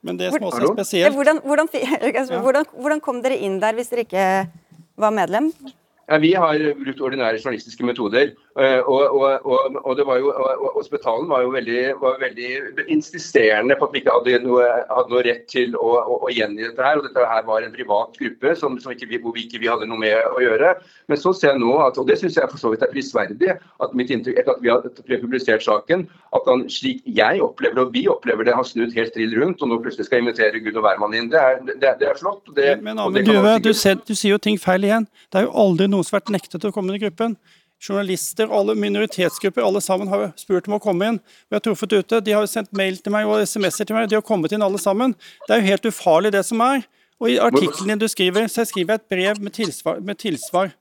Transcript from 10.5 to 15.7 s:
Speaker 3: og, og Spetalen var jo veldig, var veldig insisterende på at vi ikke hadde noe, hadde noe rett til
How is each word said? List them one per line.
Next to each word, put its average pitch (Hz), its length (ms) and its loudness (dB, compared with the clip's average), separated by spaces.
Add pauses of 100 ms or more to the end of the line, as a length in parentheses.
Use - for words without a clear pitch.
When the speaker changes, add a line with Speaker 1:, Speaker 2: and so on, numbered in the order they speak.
Speaker 3:
og, 135 200 -4
og 139 100 -2
Spetalen 143 420 -4
var 131 160 2
jo 127 80 -2
veldig, 120 280 -2 (200)
var 131 160 2
veldig 127 720 -6
insisterende 135 880 0
på 143 80 0
at - 80 -6
vi 135 80 -4
ikke 113 140 2
hadde 120 260 2
noe, 123 220 2 (260)
hadde 123 240 -2
noe 123 140 4
rett 117 240 -2
til 120 260 -2